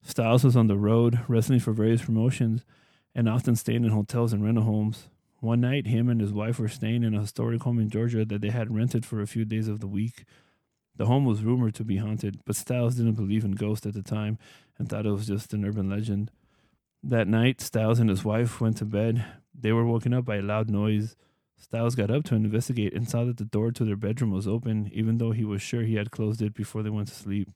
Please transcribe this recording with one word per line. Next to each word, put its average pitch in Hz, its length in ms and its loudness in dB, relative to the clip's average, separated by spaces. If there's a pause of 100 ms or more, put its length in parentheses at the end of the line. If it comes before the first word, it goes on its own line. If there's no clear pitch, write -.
Stiles 120 420 2
was 123 120 8
on 113 100 6
the 101 120 4
road, 117 500 4
wrestling 117 320 4
for 113 120 -2
various 113 280 2
promotions, 113 640 0 (500)
and 117 140 2
often 120 260 2
staying 120 300 0
in 110 60 4
hotels 113 420 0
and 104 100 0
rental 110 220 2
homes. 107 440 -2 (320)
One 117 200 2
night, 131 260 0
him 117 220 2
and 117 140 2
his 101 100 -2
wife 107 260 -2
were 107 100 -2
staying 113 340 -2
in 110 120 0
a 104 60 0
historic 113 440 -2
home 120 140 0
in 107 120 0
Georgia 110 340 0
that 104 160 -4
they 104 80 -2
had 113 260 -2
rented 117 300 0
for 110 160 -6
a 101 60 -2
few 110 180 -2
days 110 240 -2
of 107 120 -6
the 104 60 -8
week. 101 380 -4 (720)
The - 80 -2
home 131 220 4
was 107 180 0
rumored 117 300 2
to 110 100 -6
be 104 140 0
haunted, 104 480 -4
but 107 100 -2
Stiles 120 380 0
didn't 117 180 2
believe 107 320 0
in 98 80 0
ghosts 104 320 -2
at 104 80 -4
the 104 100 -6
time 107 360 -4 (400)
and - 100 -4
thought 104 160 -6
it 107 60 2
was 104 160 -2
just 104 260 -4
an 104 140 -2
urban 101 240 -2
legend. 104 400 -2 (720)
That 117 260 2
night, 117 320 4
Stiles 113 380 2
and 113 100 4
his 98 160 0
wife 113 340 0
went 110 200 0
to 104 80 -4
bed. 107 360 0 (320)
They 110 180 0
were 117 120 2
woken 117 300 0
up 127 100 0
by 110 120 -4
a 98 60 -2
loud 107 280 -2
noise. 104 460 0 (400)
Stiles 117 380 -2
got 107 160 0
up 143 140 0
to - 100 0
investigate 107 600 0
and 113 140 -2
saw 120 160 -2
that 123 120 -2
the 104 80 -6
door 110 280 -2
to 117 120 -2
their 104 120 0
bedroom 110 340 -2
was 98 180 -2
open, 107 440 -2
even 110 260 0
though 113 140 0
he 110 120 -2
was 101 160 -4
sure 117 220 -4
he 110 140 0
had 104 140 -2
closed 113 300 -2
it 104 140 -2
before 107 280 -6
they 107 80 -4
went 104 180 -4
to - 60 -16
sleep. 101 420 -6